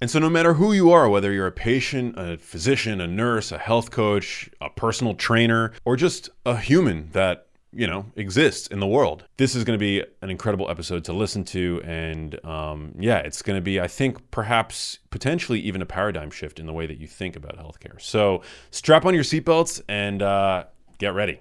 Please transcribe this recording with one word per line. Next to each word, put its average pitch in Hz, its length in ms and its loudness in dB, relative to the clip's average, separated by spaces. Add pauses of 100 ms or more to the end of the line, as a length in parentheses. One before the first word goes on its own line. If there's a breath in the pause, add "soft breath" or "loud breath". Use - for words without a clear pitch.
And 120 100 -2
so 156 80 2
no 156 100 4
matter 165 260 6
who 196 160 4
you 185 200 8
are, 156 180 8
whether 101 220 2
you're 95 160 0
a 87 40 -2
patient, 123 640 -2
a 87 200 -6
physician, 107 640 -2
a 87 60 -4
nurse, 110 440 -2
a 85 60 -8
health 113 320 0
coach, 104 600 -2 (120)
a 73 80 -8
personal 113 460 -2
trainer, 113 560 2 (120)
or 123 120 2
just 175 340 0 (160)
a 117 120 0
human 104 560 2
that, 92 340 0 (240)
you 117 140 -4
know, 98 300 -4
exists 104 500 2
in 101 140 -6
the 98 80 2
world, 101 380 2 (120)
this 131 180 2
is 120 80 -2
gonna 110 140 0
be 101 260 0 (200)
an 95 80 -6
incredible 98 400 -2
episode 87 340 -6
to 85 80 -6
listen 98 300 -2
to. 87 420 -2
And, 80 580 -8
um, 76 540 -8
yeah, 104 220 0
it's 76 240 -8
gonna 98 180 -2
be, 95 180 -2
I 90 60 0
think, - 460 -4
perhaps - 640 -4 (140)
potentially 131 480 -2
even 95 240 -4
a - 20 -6
paradigm 85 460 -4
shift - 280 -14
in 80 60 -12
the 80 80 -8
way 80 140 -6
that 76 100 -12
you 78 80 -14
think 85 300 -10
about - 220 -14
healthcare. - 440 -18
So 101 400 2 (300 loud breath)
strap 156 340 6
on 185 80 4
your 160 100 2
seatbelts 160 640 0
and, 101 360 -2
uh, 98 400 2 (340)
get 98 160 -2
ready. 95 280 -2